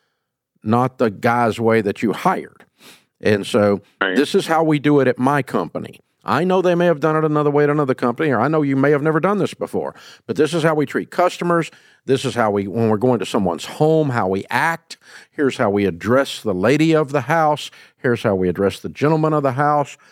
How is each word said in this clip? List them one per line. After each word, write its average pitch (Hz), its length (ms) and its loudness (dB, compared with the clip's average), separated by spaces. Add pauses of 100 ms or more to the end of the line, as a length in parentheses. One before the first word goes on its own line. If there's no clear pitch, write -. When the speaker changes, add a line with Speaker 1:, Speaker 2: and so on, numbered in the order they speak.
(640)
Speaker 1:
not 120 360 0
the 117 120 2
guy's 117 480 0
way 113 220 2
that 98 220 -4
you 104 100 0
hired. - 540 -4 (560)
And 101 240 0
so 101 340 2 (220)
Speaker 2:
Right. 95 140 0
Speaker 1:
this 143 180 0
is 190 120 0
how 160 160 2
we 156 160 2
do 147 220 4
it 127 80 0
at 120 100 -14
my 135 240 0
company. 87 580 -6 (220)
I 135 220 0
know 185 160 2
they 175 140 2
may 175 100 2
have 165 160 2
done 156 160 0
it 156 80 0
another 151 260 0
way 147 140 2
at 143 60 2
another 147 240 0
company, 127 360 -2
or 113 100 2
I 127 80 2
know 156 120 0
you 139 160 0
may 139 140 2
have 143 120 2
never 156 180 0
done 196 180 0
this 151 160 -4
before, 76 400 -8 (320)
but 104 100 -6
this 151 160 2
is 165 100 0
how 160 120 2
we 151 100 0
treat - 260 -6
customers. 175 600 0 (340)
This 131 220 -2
is 110 80 -4
how 110 160 2
we, 101 160 -2
when 110 240 0
we're 107 80 2
going 123 220 2
to 92 60 -6
someone's 90 380 -2
home, 156 460 0
how 113 180 -2
we 98 220 -2
act. 160 480 -4 (320)
Here's 135 260 -2
how 113 140 0
we 101 160 2
address 101 560 -2
the 104 120 -2
lady 147 400 2
of 151 180 0
the 143 100 -2
house. 151 480 0 (260)
Here's 120 260 -2
how 107 120 2
we 92 160 0
address 95 300 0
the 92 100 -10
gentleman 156 420 0
of 151 100 0
the 135 100 0
house. 147 440 0 (160)